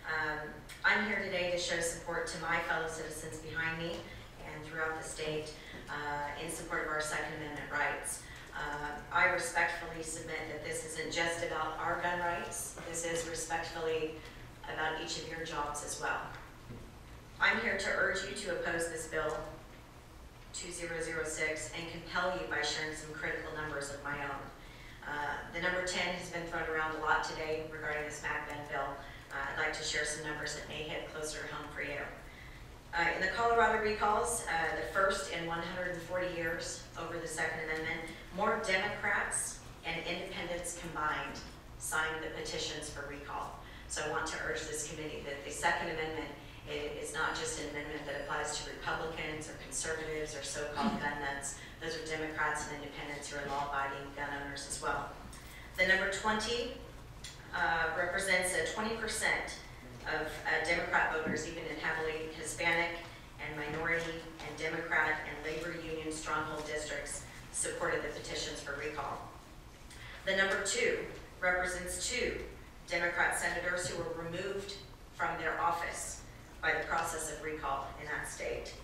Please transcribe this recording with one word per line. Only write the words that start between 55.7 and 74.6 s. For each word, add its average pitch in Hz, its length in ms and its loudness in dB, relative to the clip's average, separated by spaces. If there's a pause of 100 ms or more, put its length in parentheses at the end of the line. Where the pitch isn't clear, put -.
The 185 100 8
number 196 240 8
twenty, 214 600 2 (840)
uh, 165 420 4
represents 185 600 4
a 247 180 4
twenty 220 220 2
percent - 640 2 (460)
of, 156 200 0
uh, - 380 2
Democrat - 500 4
voters, - 320 2
even - 200 -4
in - 140 -2
heavily 160 580 0
Hispanic 170 600 2 (440)
and 151 140 -4
minority 160 640 0 (280)
and 151 100 -8
Democrat 160 720 2
and 147 100 -4 (100)
labor 165 280 -2 (120)
union 156 260 -2
stronghold 156 540 0
districts, 147 560 -2 (300)
supported - 500 2
the - 60 -2
petitions - 520 -2
for - 180 -4
recall. 147 400 -2 (1040)
The 190 120 4
number 196 280 6
two - 340 4 (420)
represents 180 680 2
two - 260 2 (540)
Democrat - 500 4
senators 175 500 2
who 170 140 0
were 165 220 -2
removed 190 500 -2 (400)